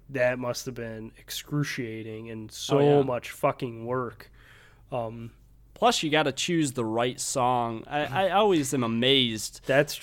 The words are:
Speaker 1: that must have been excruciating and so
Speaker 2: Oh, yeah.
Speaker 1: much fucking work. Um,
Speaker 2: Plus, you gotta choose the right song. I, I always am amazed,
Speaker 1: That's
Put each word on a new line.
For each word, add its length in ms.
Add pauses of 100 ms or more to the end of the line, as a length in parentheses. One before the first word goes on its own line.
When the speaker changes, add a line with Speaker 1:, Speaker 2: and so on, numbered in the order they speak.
(120)
Speaker 1:
that 280
must 280
have 80
been 420
excruciating 1120
and 200
so 300
Speaker 2:
Oh, 200
yeah. 40
Speaker 1:
much 280
fucking 540
work. 460 (600)
Um, 400 (420)
Speaker 2:
Plus, 300
you 80
gotta 200
choose 420
the 120
right 340
song. 680
I, 400
I 40
always 400
am 120
amazed, 840
Speaker 1:
That's 380